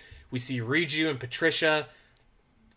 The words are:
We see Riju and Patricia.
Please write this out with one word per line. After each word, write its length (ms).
We 80
see 200
Riju 500
and 100
Patricia. 680